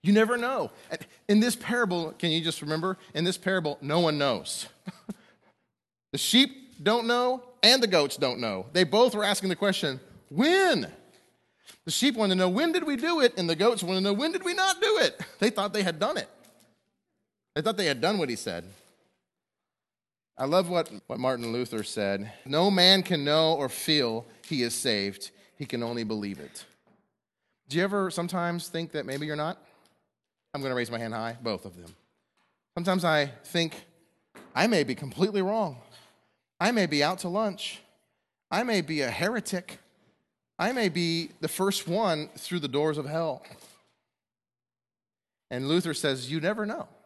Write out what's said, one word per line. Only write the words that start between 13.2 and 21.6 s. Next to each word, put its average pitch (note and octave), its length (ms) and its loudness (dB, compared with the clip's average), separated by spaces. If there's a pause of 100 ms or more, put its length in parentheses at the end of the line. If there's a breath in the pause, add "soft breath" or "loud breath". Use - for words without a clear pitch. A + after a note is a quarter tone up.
And E3+ 120 -2
the E3 80 2
goats G#3+ 260 4
wanted F#3 160 0
to F#3+ 60 2
know, G3+ 80 2
"When C#4+ 180 0
did F#4 140 -4
we F4+ 80 0
not F#4+ 280 0
do G#4+ 180 4
it?" F3+ 200 2 (100)
<laughs> - 100 -20
They G#3+ 100 4
thought G3+ 240 -4
they G#3 100 0
had E3+ 160 -2
done A#3+ 160 -2
it. F3+ 140 -6 (1200)
They D#3 80 -4
thought G3+ 140 -2
they F#3 120 0
had C3+ 120 -2
done F#3 180 2
what D#3 120 0
he A2+ 80 -4
said. E2+ 260 -6 (1700)
I C3 80 -4
love E3+ 240 2
what, F3 200 0 (180)
what B2+ 120 -8
Martin B2 320 0
Luther A#2 320 -4